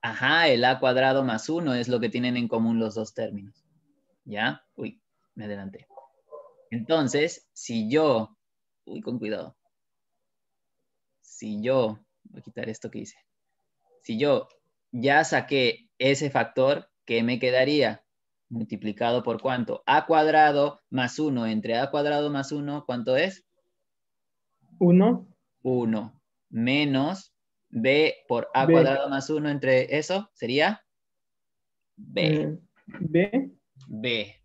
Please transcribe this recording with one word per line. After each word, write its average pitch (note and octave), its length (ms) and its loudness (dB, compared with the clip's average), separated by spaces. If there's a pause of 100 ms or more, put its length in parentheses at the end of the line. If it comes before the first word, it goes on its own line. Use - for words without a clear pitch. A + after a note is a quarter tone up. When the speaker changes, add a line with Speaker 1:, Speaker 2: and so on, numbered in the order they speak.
Speaker 1:
Ajá, C3+ 440 0
el B2 180 4
A B2+ 140 4
cuadrado C3 460 2
más A2+ 240 -4
uno D#3+ 260 -2
es A#2+ 140 -2
lo B2 100 0
que A#2 100 -2
tienen B2 280 -2
en A#2+ 100 -2
común A2+ 320 0
los A2 160 -2
dos A2 180 -8
términos. G#2+ 540 -12 (580)
¿Ya? A2 400 -4 (120)
Uy, - 260 -12 (320)
me G#2+ 120 -14
adelanté. G2 420 -12 (840)
Entonces, D3 840 -2
si A2+ 380 -6
yo, C#3 460 2 (480)
uy, - 160 -12
con B2 180 -8
cuidado. G2+ 380 -8 (1600)
Si G#2+ 400 -12
yo, A2+ 380 0 (240)
voy - 160 -20
a C3+ 40 -20
quitar - 260 -12
esto A2 200 -12
que A2 120 -12
hice. - 160 -16 (840)
Si A#2 140 -6
yo C#3 320 2 (440)
ya C#3 320 2
saqué C3 760 0
ese C#3 320 2
factor, C3 580 0 (160)
¿qué A#2 200 0
me A#2+ 160 0
quedaría? B2+ 640 2 (440)
Multiplicado A2+ 760 -4
por A2+ 160 -4
cuánto? B2+ 460 -4
A D3 200 4
cuadrado D3+ 840 4
más B2+ 300 -4
uno C3+ 280 0
entre A2 320 -2
A C3+ 120 -2
cuadrado D3 400 0
más C#3 220 -6
uno, C#3+ 340 -8
¿cuánto B2 300 -2
es? F#3+ 280 -2 (1300)
Speaker 2:
Uno. F#3+ 480 6 (360)
Speaker 1:
Uno. A#2 600 -2 (260)
Menos C#3 880 -2 (320)
B C3+ 600 2
por A#2 160 -2
Speaker 2:
B. - 100 -14
Speaker 1:
A C3 120 4
cuadrado C#3+ 420 4
más C#3 220 -4
uno D3+ 180 -2
entre C3+ 500 2
eso, F#3 340 -4
¿sería? D3 520 0 (1120)
B. D#3 460 -2
Speaker 2:
Eh, D3+ 160 -6 (280)
B. G3 640 -2 (380)
Speaker 1:
B. A2 560 -6